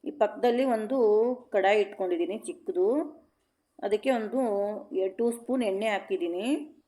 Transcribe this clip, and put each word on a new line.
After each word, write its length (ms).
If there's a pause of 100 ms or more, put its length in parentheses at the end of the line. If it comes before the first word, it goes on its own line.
ಈ 40 (100)
ಪಕ್ಕದಲ್ಲಿ 420 (120)
ಒಂದು 220 (560)
ಕಡಾಯಿ 300
ಇಟ್ಕೊಂಡಿದ್ದೀನಿ 520 (120)
ಚಿಕ್ಕದು, 400 (960)
ಅದಕ್ಕೆ 320
ಒಂದು 220 (640)
ಎರಡು 220 (120)
ಸ್ಪೂನ್ 320
ಎಣ್ಣೆ 240
ಹಾಕಿದ್ದೀನಿ 540 (400)